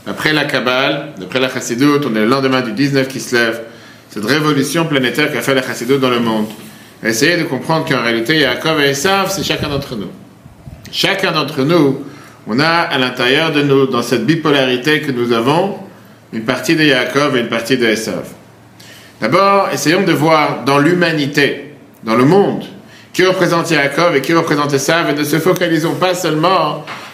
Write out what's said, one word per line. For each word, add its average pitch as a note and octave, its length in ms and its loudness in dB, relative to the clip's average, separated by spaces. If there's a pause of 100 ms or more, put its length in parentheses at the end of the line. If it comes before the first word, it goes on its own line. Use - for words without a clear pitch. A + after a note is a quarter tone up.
d'après B2 280 -4
la D3 120 0
Kabbale, B2+ 720 -2
d'après F#2 220 -4
la C3 80 2
Chassidoute, C#3 560 0
on A2+ 120 -2
est G#2+ 40 2
le G#2+ 60 2
lendemain C3 340 2
du A#2 120 -4
dix-neuf C3+ 360 0
qui A#2+ 120 -8
se B2 160 -4
lève, A#2 260 0 (480)
cette G#2 140 -8
révolution D3+ 600 0
planétaire C#3+ 480 0
qu'a B2 80 -4
fait C#3 140 0
la C3 80 2
Chassidoute A#2+ 380 -2
dans B2+ 100 2
le A#2+ 100 0
monde. A2 280 0 (560)
Essayez C#3 320 2
de D#3+ 80 -2
comprendre C#3+ 420 -2
qu'en B2+ 160 0
réalité, A#2 360 0
Yaakov D3 420 0
et C#3+ 100 2
Esav, F#3+ 400 0
c'est D3 120 -4
chacun D3+ 260 -4
d'entre C3+ 280 -6
nous. F2+ 140 -8 (800)
Chacun F#3+ 420 -2
d'entre C#3 300 -2
nous, D3 420 2 (420)
on A2 140 -2
a D#3 60 2
à E3 320 0
l'intérieur B2+ 540 0
de C#3+ 100 2
nous, C#3 240 4
dans B2 160 -2
cette A#2 240 -2
bipolarité C#3+ 720 2
que C#3+ 100 -4
nous A#2+ 220 0
avons, D3+ 440 2 (560)
une A2+ 120 -8
partie D#3 320 0
de D#3 80 2
Yaakov C3+ 520 2
et B2 40 2
une A2+ 80 -4
partie A#2 280 0
de A#2 100 0
Esav. G#2 380 -2 (960)
D'abord, F#3+ 520 4
essayons D3+ 300 2
de E3+ 100 2
voir D3 520 2
dans C#3 140 4
l'humanité, D#3 960 0 (300)
dans A2+ 100 0
le B2 100 2
monde, D#3+ 400 2 (480)
qui F3+ 120 0
représente F3 460 0
Yaakov D3+ 460 2
et C3+ 40 2
qui E3 120 -2
représente D3 400 2
Esav, D#3+ 380 0
et D3 40 0
ne D3 100 -2
se D#3 140 0
focalisons E3 560 0
pas F3+ 200 0
seulement D#3 680 0 (300)